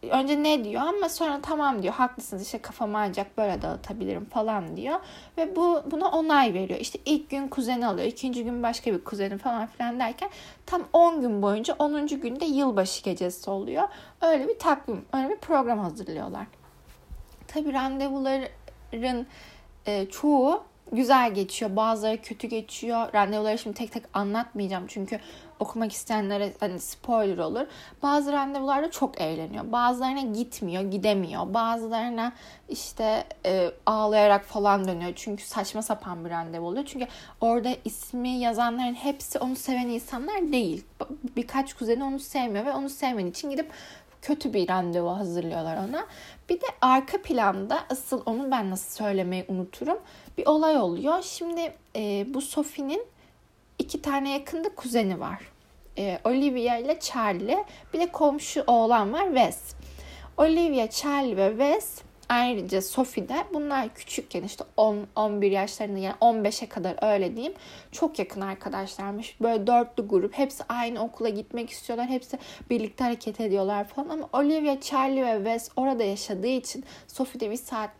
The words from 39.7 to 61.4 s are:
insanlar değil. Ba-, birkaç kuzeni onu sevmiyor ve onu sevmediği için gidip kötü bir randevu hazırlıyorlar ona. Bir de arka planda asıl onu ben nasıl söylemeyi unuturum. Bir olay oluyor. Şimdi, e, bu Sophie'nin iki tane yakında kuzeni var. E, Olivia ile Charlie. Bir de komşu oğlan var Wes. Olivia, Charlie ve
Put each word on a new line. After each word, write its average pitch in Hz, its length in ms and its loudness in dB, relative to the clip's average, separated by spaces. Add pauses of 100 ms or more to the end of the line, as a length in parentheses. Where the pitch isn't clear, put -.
insanlar 285 640 -2
değil. 202 320 0 (160)
Ba-, - 80 -6 (280)
birkaç 269 380 -2
kuzeni 233 300 0
onu 269 160 -2
sevmiyor 240 460 -2
ve 277 80 -2
onu 277 160 -4
sevmediği 240 420 -2
için 285 180 -8
gidip 311 220 -4 (520)
kötü 294 300 -2
bir 185 160 2
randevu 175 480 0
hazırlıyorlar 170 600 -2
ona. 269 280 -4 (440)
Bir 349 120 2
de - 40 -4 (160)
arka 269 400 4
planda 214 580 2 (100)
asıl - 360 -4
onu 262 260 -2
ben 220 180 0
nasıl 185 340 -6
söylemeyi 185 440 0
unuturum. 196 500 -2 (400)
Bir - 100 2
olay 311 300 6
oluyor. 233 440 2
Şimdi, 339 520 -6 (220)
e, 208 380 -2
bu 269 80 -2
Sophie'nin 294 640 -4 (720)
iki - 220 -4
tane 277 300 -2
yakında 320 440 -4
kuzeni 226 440 0
var. - 200 -8 (580)
E, 190 280 -2
Olivia 247 520 2
ile 294 220 0
Charlie. 220 640 0 (300)
Bir 311 60 0
de 349 120 2
komşu 294 560 2
oğlan 226 460 6
var 349 120 2
Wes. 240 340 4 (800)
Olivia, 311 520 4
Charlie 277 480 0
ve 196 120 6